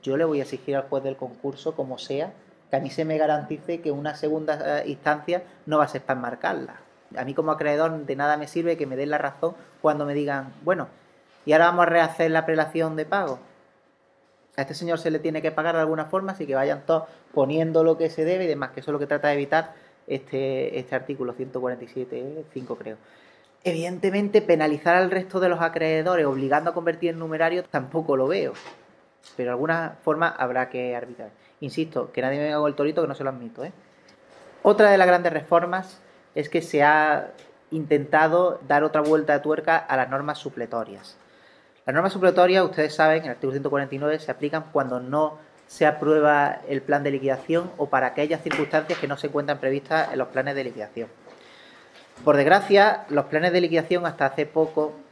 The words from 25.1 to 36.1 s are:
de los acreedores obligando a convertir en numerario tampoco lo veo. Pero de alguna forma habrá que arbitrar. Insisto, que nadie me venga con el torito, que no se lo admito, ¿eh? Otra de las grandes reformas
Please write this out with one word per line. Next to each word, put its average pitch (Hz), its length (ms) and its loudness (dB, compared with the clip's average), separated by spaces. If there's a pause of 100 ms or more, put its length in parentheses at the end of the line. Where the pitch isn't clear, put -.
de 185 100 4
los 170 100 0
acreedores 160 680 0
obligando 139 420 0
a 165 60 -6
convertir 170 340 -2
en 165 100 -6
numerario 165 440 -2
tampoco 151 520 -2
lo 131 120 2
veo. 156 260 -2 (840)
Pero 123 120 -4
de 123 60 -2
alguna 160 500 -2
forma 160 240 2
habrá 127 420 -2
que 123 260 -6
arbitrar. 120 360 -12 (300)
Insisto, 151 500 -4
que 127 100 -4
nadie 131 160 0
me 147 60 -2
venga 151 160 -2
con 151 80 2
el 147 80 0
torito, 151 260 0
que 156 60 0
no 143 80 -6
se 139 80 -10
lo 135 80 -2
admito, 120 340 -12
¿eh? 185 80 -14 (880)
Otra 202 300 8
de 196 80 8
las 185 80 8
grandes 175 260 4
reformas 175 680 0 (360)